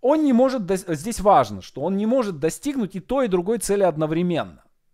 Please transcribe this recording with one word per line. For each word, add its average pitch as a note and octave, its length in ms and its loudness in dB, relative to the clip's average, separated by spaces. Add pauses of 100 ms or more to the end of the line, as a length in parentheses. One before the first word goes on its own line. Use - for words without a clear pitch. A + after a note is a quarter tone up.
он D4+ 220 2
не C#4 100 4
может B3+ 300 2
дос-, F3+ 320 -4
здесь F3+ 240 -8
важно, C3+ 420 4
что - 200 -14
он F#3 140 -2
не G3+ 120 -2
может G#3+ 320 -2
достигнуть G#3+ 560 -4
и F#3 40 -8
той, C4 260 -2
и A3 40 -2
другой F#3 300 -2
цели G3+ 240 0
одновременно. D#3 800 -2 (300)